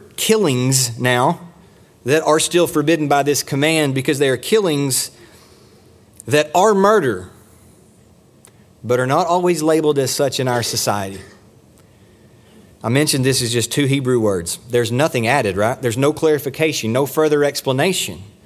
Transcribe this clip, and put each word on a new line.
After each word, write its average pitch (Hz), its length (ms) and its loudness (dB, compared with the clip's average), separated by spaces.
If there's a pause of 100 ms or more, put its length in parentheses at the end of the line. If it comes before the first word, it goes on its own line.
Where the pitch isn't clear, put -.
(180)
killings 131 800 0
now 127 520 0 (540)
that 151 180 2
are 151 160 4
still 165 280 2
forbidden 151 400 0
by 143 160 2
this 143 200 0
command, 147 520 0
because 135 240 -2
they 143 100 2
are 127 80 0
killings 147 760 -2 (1160)
that 151 260 0
are 202 220 4
murder, 170 540 2 (1500)
but 123 160 0
are 127 80 0
not 160 180 2
always 175 380 0
labeled 156 340 2
as 131 140 0
such 135 280 -2
in 127 80 -2
our 123 140 0
society. 101 580 -4 (1600)
I 113 60 -4
mentioned 139 360 0
this 127 160 0
is 113 100 -4
just 117 200 -2
two 143 140 -2
Hebrew 127 340 0
words. 95 400 -2 (100)
There's 120 220 0
nothing 127 340 0
added, 113 320 0
right? 110 240 0
There's 117 160 -2
no 139 160 2
clarification, 151 800 -2
no 135 140 0
further 151 360 2
explanation, 143 800 -2 (240)